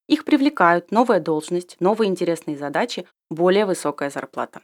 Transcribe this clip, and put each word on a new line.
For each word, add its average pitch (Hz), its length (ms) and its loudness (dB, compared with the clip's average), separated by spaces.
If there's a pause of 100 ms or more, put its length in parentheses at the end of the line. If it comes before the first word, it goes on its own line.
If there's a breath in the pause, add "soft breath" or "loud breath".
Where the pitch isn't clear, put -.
Их 294 180 0
привлекают 202 680 2
новая 226 280 2
должность, 165 600 -4
новые 208 300 2
интересные 170 480 -4
задачи, 160 480 -6 (240 loud breath)
более 185 360 2
высокая 147 440 -4
зарплата. 131 540 -10